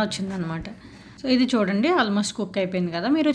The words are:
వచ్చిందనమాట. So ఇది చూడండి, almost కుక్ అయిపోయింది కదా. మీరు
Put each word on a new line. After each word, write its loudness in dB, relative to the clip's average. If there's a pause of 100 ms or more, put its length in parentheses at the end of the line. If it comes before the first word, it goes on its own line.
వచ్చిందనమాట. -6 (540)
So -10 (100)
ఇది 4
చూడండి, 2 (120)
almost 2
కుక్ -4
అయిపోయింది -2
కదా. -2
మీరు 2